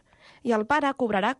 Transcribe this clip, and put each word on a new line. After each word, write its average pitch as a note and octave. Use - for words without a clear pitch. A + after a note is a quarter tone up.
I A#3
el G#3+
pare C#4+
cobrarà, G#3+